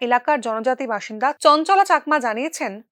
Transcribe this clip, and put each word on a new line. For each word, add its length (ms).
এলাকার 400
জনজাতি 460
বাসিন্দা 360
চঞ্চলা 460
চাকমা 360
জানিয়েছেন 460